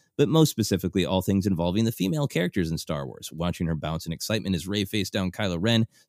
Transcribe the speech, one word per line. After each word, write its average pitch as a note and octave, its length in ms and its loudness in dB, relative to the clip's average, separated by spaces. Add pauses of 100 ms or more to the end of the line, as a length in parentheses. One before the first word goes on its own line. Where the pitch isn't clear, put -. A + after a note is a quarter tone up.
(180)
but C#3+ 100 4
most D#3+ 240 6
specifically F#2 540 0
all F#2 160 2
things G2 260 2
involving F2+ 380 2
the A2+ 60 0
female D3 360 -2
characters G#2 420 0
in D#2+ 80 -2
Star D2 300 -6
Wars. - 240 -14
Watching E2+ 360 -2
her E2 80 0
bounce D#2+ 300 -4
in E2 60 -8
excitement F#2+ 440 -2
as E2 120 -2
Rey G2+ 160 0
faced G2 300 -2
down F#2 180 0
Kylo F#2 280 -2
Ren, A2+ 260 4 (240)